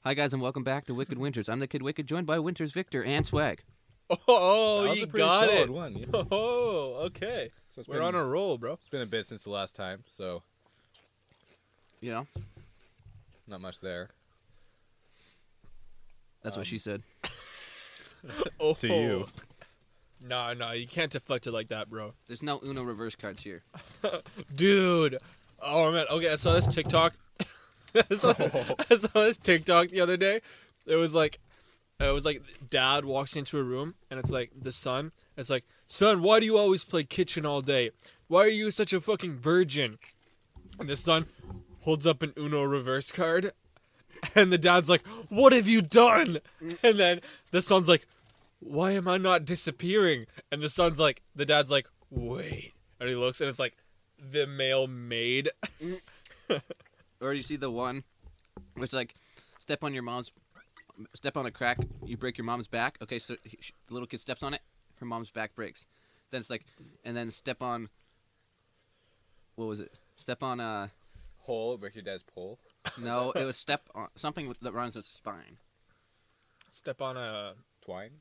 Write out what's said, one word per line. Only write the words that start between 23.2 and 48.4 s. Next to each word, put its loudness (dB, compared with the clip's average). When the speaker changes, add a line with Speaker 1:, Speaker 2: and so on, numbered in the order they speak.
Speaker 1:
here. -16
Speaker 2:
<laughs> -8
Dude. 4
Oh, 2
man. 0
Okay, 0
I 2
saw 2
this 6
TikTok. 2
<laughs> -14
I 2
saw, 4
Speaker 3:
Oh. 0
Speaker 2:
<laughs> 0
I 12
saw 2
this 4
TikTok 4
the 0
other 2
day. 2
It 2
was 2
like, 2
it 2
was 0
like, -2
dad 2
walks -4
into -6
a 0
room, -6
and -8
it's -4
like, -4
the -8
son, -4
it's -10
like, 0
"Son, 4
why 6
do 4
you 4
always 4
play -2
kitchen -4
all 0
day? 0
Why 6
are 8
you 0
such -2
a 0
fucking -4
virgin?" 2
And -8
the -4
son 2
holds -2
up 2
an -6
Uno -2
reverse -2
card, 0
<laughs> -16
and 8
the 4
dad's 4
like, 4
"What 10
have 6
you 6
done?" 6
And 8
then 4
the 4
son's 4
like, 6